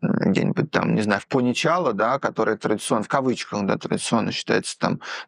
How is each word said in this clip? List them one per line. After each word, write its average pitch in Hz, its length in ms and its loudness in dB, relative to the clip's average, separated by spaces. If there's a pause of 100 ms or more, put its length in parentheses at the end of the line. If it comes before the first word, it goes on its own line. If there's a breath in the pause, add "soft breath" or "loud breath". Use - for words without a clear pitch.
где-нибудь - 680 0
там, 113 240 2
не 110 80 2
знаю, 101 200 2
в - 60 -20
Поничало, 135 680 2
да, 113 240 2
которое 107 400 0
традиционно, 107 460 0
в - 40 -8
кавычках, 127 580 -2
да, 107 120 0
традиционно 110 540 -2
считается - 460 -2
там - 220 0 (280 loud breath)